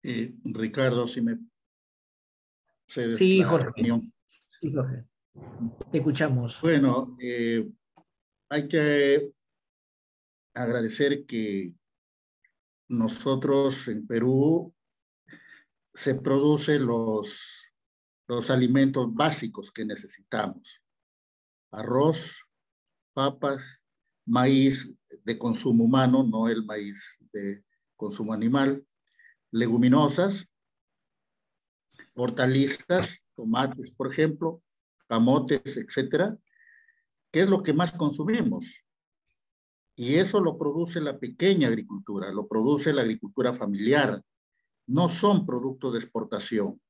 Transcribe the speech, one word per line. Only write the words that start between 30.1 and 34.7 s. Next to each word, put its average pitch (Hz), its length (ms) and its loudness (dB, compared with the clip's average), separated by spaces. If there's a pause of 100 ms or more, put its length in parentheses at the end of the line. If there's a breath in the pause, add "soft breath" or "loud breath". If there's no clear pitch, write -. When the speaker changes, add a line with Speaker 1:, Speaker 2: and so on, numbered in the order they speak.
Speaker 1:
hortalizas, 131 1080 0 (120)
tomates, 127 560 -2
por 131 160 -6
ejemplo, 160 560 -2 (440)